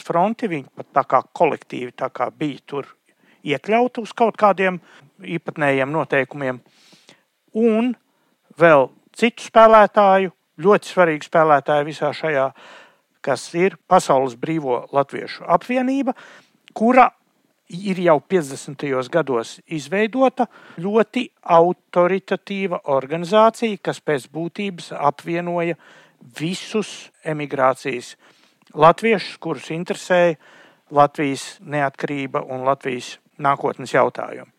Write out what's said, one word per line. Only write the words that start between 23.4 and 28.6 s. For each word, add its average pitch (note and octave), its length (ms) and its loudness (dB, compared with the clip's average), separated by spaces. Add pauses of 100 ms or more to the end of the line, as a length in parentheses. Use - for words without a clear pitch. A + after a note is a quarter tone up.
kas - 180 -6
pēc C#3+ 320 -4
būtības E3 640 -8
apvienoja E3+ 800 -4 (640)
visus - 720 -6 (120)
emigrācijas C3+ 920 -4 (600)